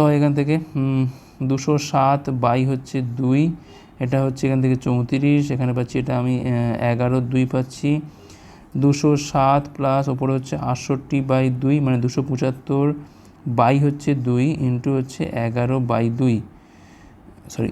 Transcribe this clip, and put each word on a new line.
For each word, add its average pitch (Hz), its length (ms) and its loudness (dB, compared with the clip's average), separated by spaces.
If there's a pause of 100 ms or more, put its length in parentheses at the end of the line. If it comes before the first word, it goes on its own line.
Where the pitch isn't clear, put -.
হয় 147 140 4
এখান 147 200 2
থেকে? 147 160 0 (200)
হুম, 135 280 0 (480)
দুশো 135 240 0 (160)
সাত 139 320 2 (200)
by 123 180 2 (100)
হচ্ছে 135 260 -6 (240)
দুই, 131 200 2 (640)
এটা 131 200 0
হচ্ছে 135 240 -4
এখান 135 160 2
থেকে 131 120 2 (100)
চৌত্রিশ, 139 580 2 (100)
এখানে 123 220 0
পাচ্ছি 127 260 -4
এটা 127 180 -4
আমি, 127 180 0
আহ, 120 540 0
এগারো 123 260 0 (140)
দুই 131 200 2
পাচ্ছি। 131 380 -2 (920)
দুশো 143 280 4 (200)
সাত 139 320 4 (140)
প্লাস 135 360 0
ওপরে 131 240 0
হচ্ছে 131 180 -6 (160)
আটষট্টি 135 480 -2 (120)
by 131 140 2 (180)
দুই, 139 220 2
মানে 131 200 2
দুশো 127 240 0
পঁচাত্তর 131 580 0 (720)
by 123 160 4 (100)
হচ্ছে 143 260 0 (180)
দুই 123 160 2 (240)
into 123 300 -2
হচ্ছে 131 240 -6 (240)
এগারো 123 300 0 (140)
by 113 140 2 (160)
দুই, 123 160 2 (1160)
সরি, 113 200 -4